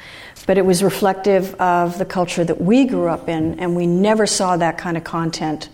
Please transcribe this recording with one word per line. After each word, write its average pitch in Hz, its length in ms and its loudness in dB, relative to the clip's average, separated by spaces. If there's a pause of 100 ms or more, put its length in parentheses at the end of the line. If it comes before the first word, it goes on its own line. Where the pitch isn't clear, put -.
(460)
but 190 120 2
it 190 80 4
was 185 180 4
reflective 190 720 0
of 175 420 0
the 190 80 -2
culture 180 380 -2
that 170 180 -2
we 233 240 4
grew 180 220 0
up 160 220 -4
in, 160 300 -2
and 175 160 -2
we 175 120 0
never 208 380 4
saw 190 320 0
that 165 200 0
kind 170 200 -6
of 160 60 -8
content 165 720 -6